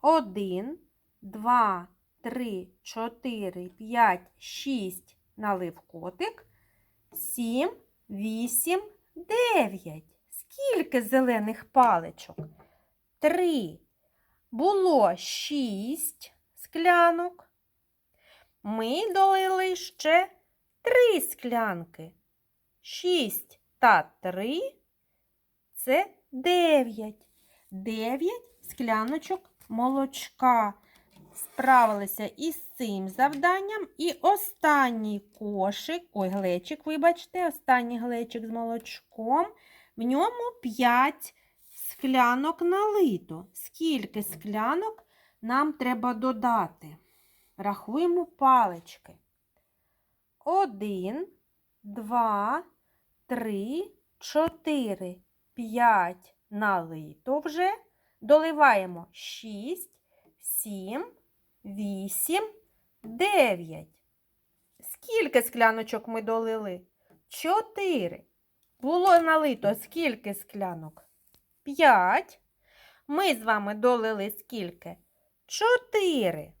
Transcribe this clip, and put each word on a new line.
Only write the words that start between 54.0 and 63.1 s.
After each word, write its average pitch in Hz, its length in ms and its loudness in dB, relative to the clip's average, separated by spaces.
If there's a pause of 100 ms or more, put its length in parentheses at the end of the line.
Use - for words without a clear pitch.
чотири, 262 1000 -2 (380)
п'ять 220 800 0 (160)
налито 185 880 -2
вже. 339 320 -2 (500)
Доливаємо 247 920 4
шість, 220 800 -12 (480)
сім, 214 680 -8 (580)
вісім, 202 840 -6 (520)
дев'ять. 220 840 0 (920)